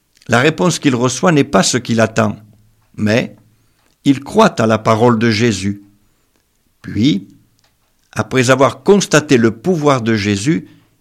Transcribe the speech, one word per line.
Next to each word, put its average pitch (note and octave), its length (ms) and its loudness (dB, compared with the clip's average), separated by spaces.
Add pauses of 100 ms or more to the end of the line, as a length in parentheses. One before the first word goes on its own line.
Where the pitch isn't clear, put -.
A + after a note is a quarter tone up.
(280)
La A#2 120 0
réponse D#3+ 380 0
qu'il C3+ 160 -2
reçoit B2+ 380 -2
n'est C#3 140 2
pas - 180 0
ce - 140 -2
qu'il A#2 240 -2
attend, A2 340 -2 (640)
mais G#2+ 400 -2 (680)
il C3+ 220 2
croit G#3 360 0
à A2 60 0
la A2 100 2
parole A2+ 400 2
de A#2 140 0
Jésus. G2+ 500 -2 (1000)
Puis, A#2 480 -2 (840)
après B2+ 380 -2
avoir C3 340 0
constaté D3+ 540 2
le A2+ 140 2
pouvoir D3 500 -2
de A2+ 140 -2
Jésus, G#2 520 -2 (340)